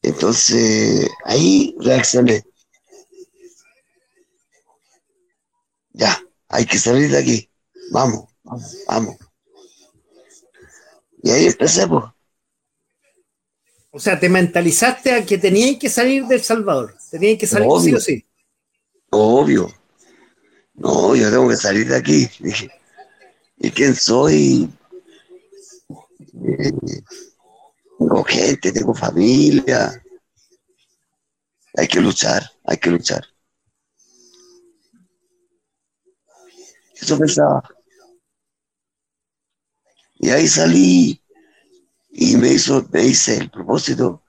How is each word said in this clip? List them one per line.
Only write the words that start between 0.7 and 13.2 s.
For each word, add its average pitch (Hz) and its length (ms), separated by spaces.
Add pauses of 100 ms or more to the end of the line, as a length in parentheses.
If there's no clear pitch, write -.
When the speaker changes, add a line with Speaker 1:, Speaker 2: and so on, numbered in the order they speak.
Speaker 1:
ahí 151 560
reaccioné. 123 640 (3500)
Ya, - 300 (260)
hay 110 180
que - 120
salir 139 320
de 139 80
aquí. 123 320 (400)
Vamos, - 360 (180)
vamos, - 320 (100)
vamos. 110 300 (2000)
Y - 80
ahí 147 160
empecé, - 420
pues. 160 160 (1900)